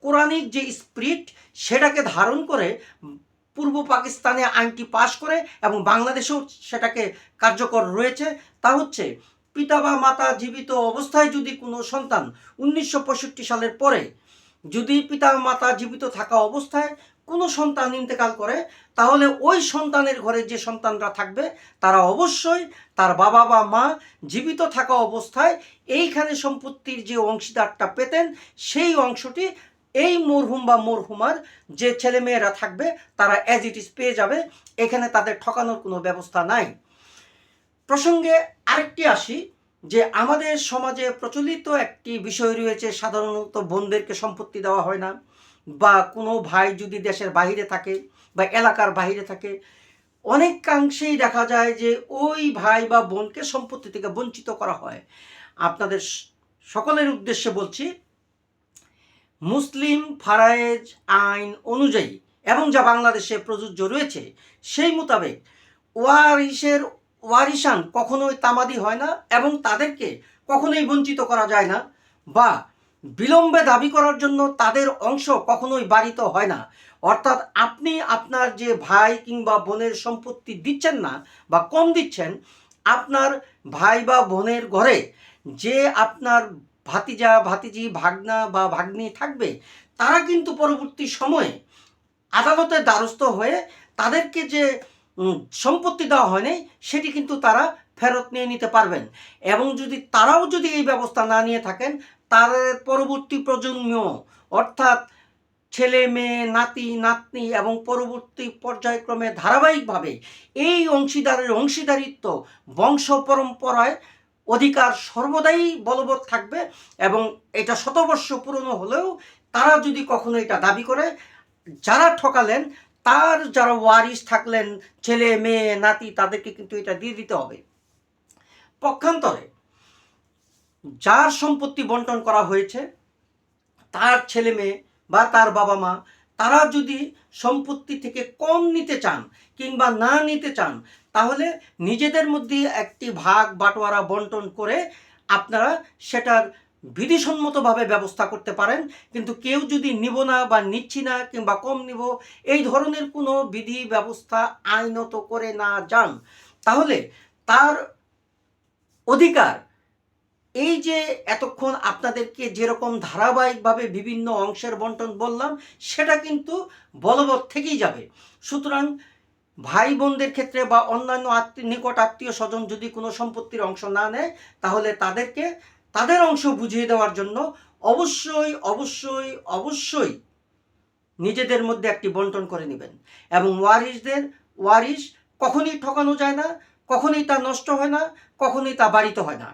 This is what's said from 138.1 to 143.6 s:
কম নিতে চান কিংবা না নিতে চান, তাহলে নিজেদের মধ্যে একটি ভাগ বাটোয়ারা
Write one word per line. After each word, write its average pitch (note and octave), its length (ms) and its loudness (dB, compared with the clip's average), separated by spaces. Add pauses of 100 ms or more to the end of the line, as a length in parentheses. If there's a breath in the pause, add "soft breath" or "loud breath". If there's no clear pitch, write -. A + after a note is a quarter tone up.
কম E4 220 2 (100)
নিতে D#4+ 280 -2
চান D#3+ 200 -2 (400 soft breath)
কিংবা C4 320 0
না A#3 220 2 (100)
নিতে D4 280 -2
চান, E3+ 220 -4 (420 soft breath)
তাহলে C4 300 2 (340 soft breath)
নিজেদের D4 500 0
মধ্যে C#4 300 -2 (140)
একটি A3 380 -8
ভাগ F#3+ 340 4 (120)
বাটোয়ারা G3+ 440 0